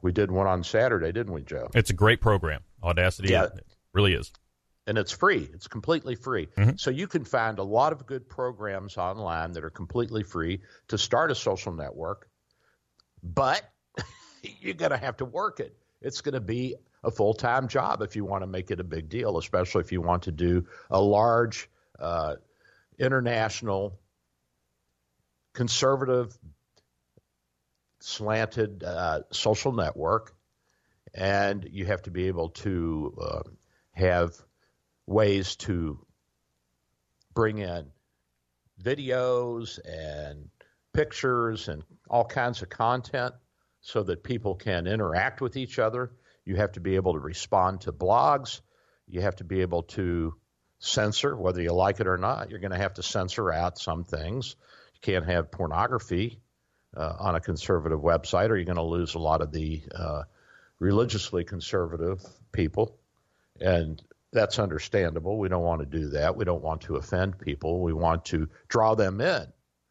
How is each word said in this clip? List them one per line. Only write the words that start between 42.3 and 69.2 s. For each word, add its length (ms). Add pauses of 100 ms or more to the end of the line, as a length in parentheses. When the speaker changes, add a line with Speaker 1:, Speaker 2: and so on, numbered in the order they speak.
Speaker 1:
of 80
content 640 (480)
so 220
that 220
people 320
can 320
interact 520
with 160
each 220
other. 320 (340)
You 120
have 160
to 80
be 160
able 160
to 80
respond 640
to 100
blogs. 680 (440)
You 140
have 160
to 80
be 160
able 240
to 500 (460)
censor, 560
whether 260
you 100
like 280
it 80
or 100
not. 320
You're 80
gonna 180
have 180
to 80
censor 500
out 260
some 240
things. 540 (380)
You 80
can't 240
have 260
pornography, 880 (560)
uh, 240
on 160
a 40
conservative 600
website, 480
or 80
you're 80
gonna 180
lose 320
a 60
lot 200
of 120
the, 300 (120)
uh, 280 (580)
religiously 640
conservative 760 (300)
people. 480 (640)
And 420 (300)
that's 260
understandable. 800
We 100
don't 140
want 180
to 60
do 240
that. 260
We 80
don't 180
want 200
to 140
offend 420
people. 420
We 140
want 320
to 240 (180)
draw 260
them 260